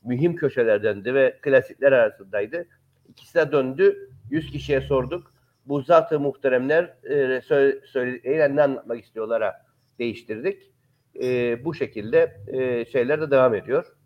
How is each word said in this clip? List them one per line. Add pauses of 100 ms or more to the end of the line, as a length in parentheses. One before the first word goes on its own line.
Mühim
köşelerdendi
ve
klasikler
arasındaydı. (420)
İkisi
de
döndü. (200)
Yüz
kişiye
sorduk. (320)
Bu
zat-ı
muhteremler, (100)
e, (280)
sö-,
söyledikleriyle
ne
anlatmak
istiyorlara (340)
değiştirdik. (520)
E,
bu
şekilde, (100)
e,
şeyler
de
devam
ediyor. (100)